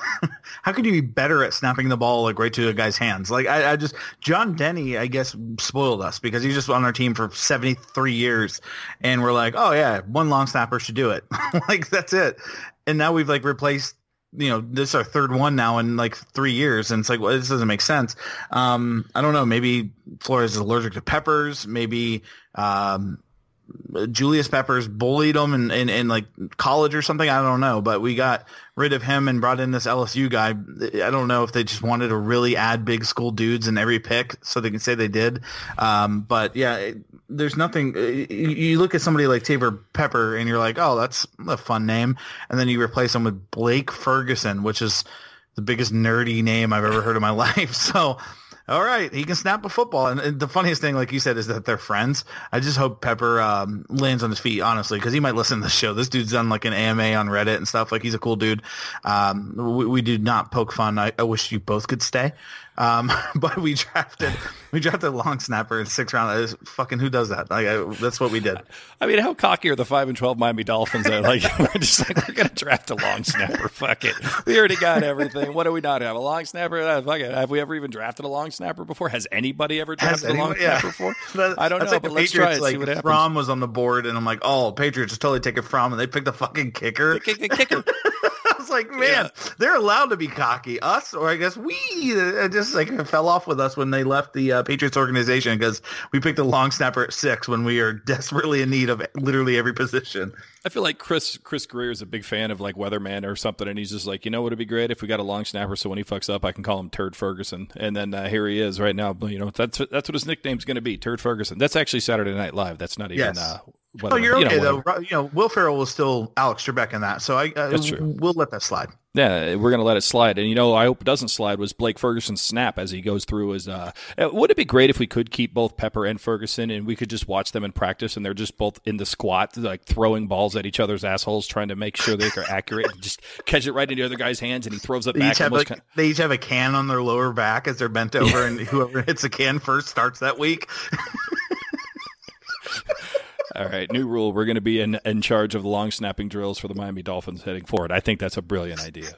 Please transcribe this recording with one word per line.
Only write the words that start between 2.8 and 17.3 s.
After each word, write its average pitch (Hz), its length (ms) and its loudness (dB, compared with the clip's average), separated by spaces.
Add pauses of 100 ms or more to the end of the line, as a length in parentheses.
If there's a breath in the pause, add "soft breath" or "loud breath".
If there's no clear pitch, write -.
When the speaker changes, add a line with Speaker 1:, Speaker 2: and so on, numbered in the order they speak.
Speaker 1:
hands? 98 320 0
Like, 127 160 2
I, 147 240 4
I 151 60 2
just, 147 180 -4 (260 loud breath)
John 185 340 2
Denny, 143 400 -2
I 117 120 -2
guess, 131 280 -4 (240)
spoiled 127 440 0
us - 160 -6
because 120 240 -2
he's 135 100 0
just 139 160 -2
on 127 140 4
our 120 100 2
team 123 220 0
for 110 180 -2
seventy-three 131 800 -2
years, 117 480 0 (400 loud breath)
and 123 220 2
we're 120 100 4
like, 117 240 2
"Oh 214 140 4
yeah, 131 300 4
one 143 280 0
long 135 160 4
snapper 120 340 0
should - 140 -8
do 123 160 2
it." 90 200 -2
<laughs> - 380 -2
Like, 190 220 0
that's 185 240 0
it. 175 240 2 (480 loud breath)
And 151 140 2
now 156 120 4
we've, 160 160 2
like, 139 160 2
replaced, 139 520 0 (420)
you 143 120 0
know, 113 120 2
this 127 280 -2
is - 60 0
our 120 80 2
third 135 300 0
one 139 220 4
now 117 240 4
in, 117 180 2
like, 117 180 0
three 135 380 -2
years, 117 380 2
and 110 80 2
it's 104 100 0
like, 120 100 2
well, 107 160 2